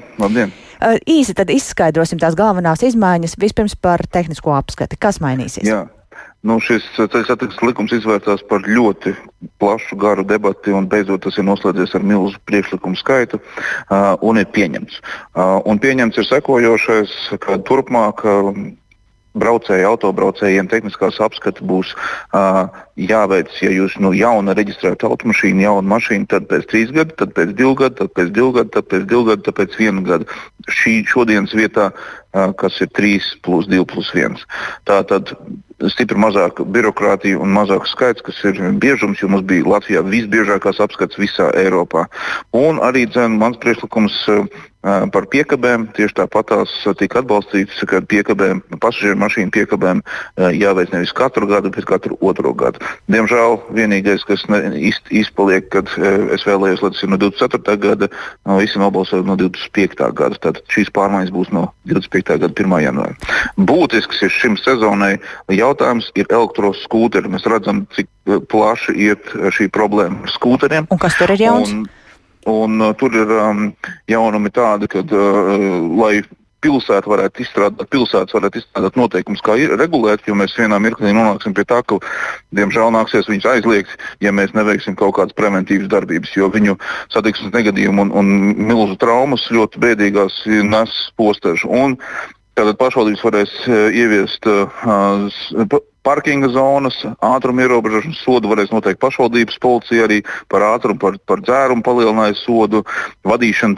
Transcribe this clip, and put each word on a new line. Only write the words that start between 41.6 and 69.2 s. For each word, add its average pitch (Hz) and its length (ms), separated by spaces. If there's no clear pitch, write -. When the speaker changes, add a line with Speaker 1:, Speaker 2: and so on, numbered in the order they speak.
Speaker 1:
Un 151 240
arī, 123 240
dzen, 113 320
mans 117 240
priekšlikums, 110 560
ā, 208 80
ā, 98 280
par 98 180
piekabēm. 123 640
Tieši 104 260
tāpat 104 320
tās, 101 220
ā, 101 120
tika 104 240
atbalstītas, 104 640
ka 95 140
piekabēm, 98 600
pasažieru 104 400
mašīnu 101 320
piekabēm, 98 480
ā, - 520
jāveic 95 400
nevis 87 220
katru 117 340
gadu, 101 240
bet - 160
katru - 320
otro 80 320
gadu. - 300
Diemžēl 113 480
vienīgais, 101 540
kas 98 240
ne, 104 100
iz-, - 320
izpaliek, 98 640
kad, 98 240
ā, 98 160
es - 120
vēlējos, 95 360
lai 98 100
tas - 100
ir 98 100
no 92 60
divdesmit 101 240
ceturtā 104 380
gada, 101 300
no 95 160
visi 104 200
nobalsoja 95 440
no 95 140
divdesmit - 360
piektā 87 380
gada. - 260
Tātad 80 240
šīs 101 220
pārmaiņas 98 400
būs 92 200
no 90 120
divdesmit - 340
piektā - 220
gada 85 180
pirmā 92 280
janvāra. 65 320
Būtisks 117 680
ir 92 80
šim 110 280
sezonai 101 560
jautājums 120 640
ir 98 140
elektroskūteri. 104 1040
Mēs 95 160
redzam, 104 360
cik, 98 140
ā, 104 200
plaši 107 480
iet, - 260